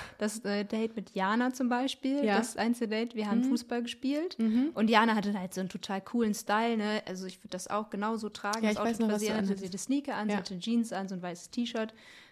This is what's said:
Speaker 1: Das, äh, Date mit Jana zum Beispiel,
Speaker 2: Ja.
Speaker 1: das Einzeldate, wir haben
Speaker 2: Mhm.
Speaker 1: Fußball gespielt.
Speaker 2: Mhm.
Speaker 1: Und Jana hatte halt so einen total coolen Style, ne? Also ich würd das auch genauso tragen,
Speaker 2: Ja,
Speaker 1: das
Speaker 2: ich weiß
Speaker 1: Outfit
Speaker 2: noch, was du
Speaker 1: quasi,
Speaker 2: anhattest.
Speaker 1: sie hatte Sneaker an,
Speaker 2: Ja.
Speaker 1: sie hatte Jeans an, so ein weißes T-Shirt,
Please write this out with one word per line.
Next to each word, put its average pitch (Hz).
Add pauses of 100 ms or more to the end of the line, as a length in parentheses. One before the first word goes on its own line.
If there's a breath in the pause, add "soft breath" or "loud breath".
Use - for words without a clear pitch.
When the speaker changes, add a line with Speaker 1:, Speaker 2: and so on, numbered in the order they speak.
(180 loud breath)
Speaker 1:
Das, 214
äh, 208
Date 220
mit -
Jana 220
zum 254
Beispiel, 262
Speaker 2:
Ja. 202
Speaker 1:
das 233
Einzeldate, 226
wir 208
haben 226
Speaker 2:
Mhm. 254
Speaker 1:
Fußball 240
gespielt. 285
Speaker 2:
Mhm. 226
Speaker 1:
Und 220
Jana 220
hatte 202
halt 185
so 180
einen 185
total 190
coolen 214
Style, 226
ne? 214
Also 185
ich -
würd -
das 180
auch 208
genauso 208
tragen, 214
Speaker 2:
Ja, 214
Speaker 1:
das -
Speaker 2:
ich 208
weiß 208
Speaker 1:
Outfit 226
Speaker 2:
noch, 220
was 208
du 214
Speaker 1:
quasi, 214
Speaker 2:
anhattest. 196
Speaker 1:
sie 190
hatte 185
Sneaker 277
an, 214
Speaker 2:
Ja. 208
Speaker 1:
sie -
hatte 180
Jeans 226
an, 190
so 196
ein 180
weißes 175
T-Shirt, 226 (380 loud breath)